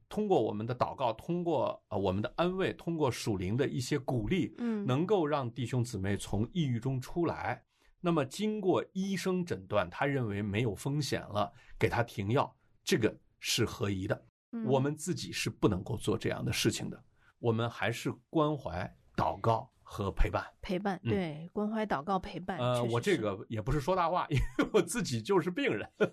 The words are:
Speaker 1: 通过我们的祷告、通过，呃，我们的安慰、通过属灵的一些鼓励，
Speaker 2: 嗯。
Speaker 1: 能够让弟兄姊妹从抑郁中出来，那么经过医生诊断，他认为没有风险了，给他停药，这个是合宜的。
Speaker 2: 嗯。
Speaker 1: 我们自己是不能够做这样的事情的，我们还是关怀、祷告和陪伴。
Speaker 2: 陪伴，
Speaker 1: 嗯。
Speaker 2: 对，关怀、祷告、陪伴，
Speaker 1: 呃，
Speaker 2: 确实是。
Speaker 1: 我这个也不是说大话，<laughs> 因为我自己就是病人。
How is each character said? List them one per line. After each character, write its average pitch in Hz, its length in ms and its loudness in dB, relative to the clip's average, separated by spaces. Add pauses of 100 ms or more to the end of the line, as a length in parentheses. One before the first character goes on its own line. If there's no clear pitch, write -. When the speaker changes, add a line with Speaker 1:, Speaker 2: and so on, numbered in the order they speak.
Speaker 1:
通 214 180 -2
过 175 160 4
我 107 100 2
们 107 140 -4
的 123 100 -4
祷 - 200 0
告、 120 160 0
通 175 320 -4
过， 139 440 0
呃， 104 80 -4
我 98 140 2
们 95 100 2
的 110 160 -2
安 180 200 0
慰、 170 160 0
通 - 240 -4
过 151 120 4
属 120 280 0
灵 95 200 0
的 131 120 2
一 147 100 -4
些 135 180 -2
鼓 127 300 -2
励， 175 320 0
Speaker 2:
嗯。 226 260 -2
Speaker 1:
能 151 220 2
够 190 180 4
让 143 240 0
弟 120 160 -4
兄 123 200 0
姊 113 120 -6
妹 98 200 0
从 101 360 -2
抑 170 140 2
郁 120 140 0
中 135 200 -2
出 170 260 -2
来， 117 380 -2 (360)
那 175 100 0
么 151 160 4
经 214 340 -2
过 165 320 4
医 196 240 -2
生 180 280 0
诊 95 240 -4
断， 98 200 2
他 - 180 -2
认 135 200 0
为 101 160 -2
没 107 200 0
有 101 120 0
风 139 260 -2
险 92 220 -2
了， 98 300 0 (260)
给 98 100 4
他 117 140 2
停 104 300 -2
药， 135 200 2 (300)
这 185 160 2
个 110 180 2 (220)
是 - 260 0
合 101 240 -2
宜 98 200 -2
的。 - 180 -2 (240)
Speaker 2:
嗯。 226 160 -6
Speaker 1:
我 131 120 4
们 143 160 2
自 151 200 -4
己 - 180 -6
是 - 160 -2
不 - 180 0
能 98 160 2
够 - 140 -6
做 104 220 0
这 - 100 -2
样 - 160 -4
的 120 80 -2
事 - 180 2
情 - 200 -4
的， - 120 -14 (360)
我 117 120 0
们 113 200 0
还 98 200 -2
是 117 220 -4 (160)
关 151 260 2
怀、 90 400 -6 (220)
祷 80 240 0
告 113 320 2 (100)
和 98 280 -4
陪 - 180 4
伴。 95 160 0 (160)
Speaker 2:
陪 180 180 -2
伴， 202 260 -2
Speaker 1:
嗯。 214 40 -2
Speaker 2:
对， 170 460 -2
关 214 160 -2
怀、 220 160 -2
祷 160 160 -2
告、 190 160 0
陪 - 200 -8
伴， 180 200 -6
Speaker 1:
呃， 123 160 2
Speaker 2:
确 120 80 2
实 120 80 0
是。 113 40 0
Speaker 1:
我 120 60 2
这 175 160 2
个 104 320 -2
也 107 140 -4
不 131 100 -2
是 147 80 2
说 180 160 0
大 170 140 2
话， 170 160 0
<laughs> - 20 -12
因 143 80 2
为 - 380 2
我 202 80 8
自 233 200 -2
己 123 200 -2
就 196 180 4
是 180 100 -2
病 262 220 0
人。 104 180 -4 (220)